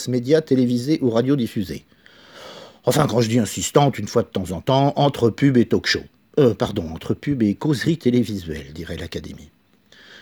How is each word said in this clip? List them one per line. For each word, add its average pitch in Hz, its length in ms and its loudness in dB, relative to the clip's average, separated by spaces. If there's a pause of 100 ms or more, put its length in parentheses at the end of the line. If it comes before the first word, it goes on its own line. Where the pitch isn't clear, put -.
médias 127 320 2
télévisés 127 600 2
ou 127 80 2
radiodiffusés. 113 760 -2 (1000)
Enfin, 139 240 2
quand 110 140 2
je 110 80 0
dis 120 100 2
insistante, 131 580 0
une 104 120 -8
fois 113 140 0
de - 40 -8
temps 90 240 -6
en 113 80 -6
temps, 139 380 2
entre 135 320 2
pub 139 260 2
et 117 100 6
talk 95 200 0
show. - 160 -2 (380)
Euh, 123 140 6
pardon, 92 360 -4
entre 82 240 -6
pub 139 300 -2
et 101 120 2
causerie 151 420 -2
télévisuelle, 92 760 -2
dirait 82 240 -10
l'Académie. 76 540 -12 (720)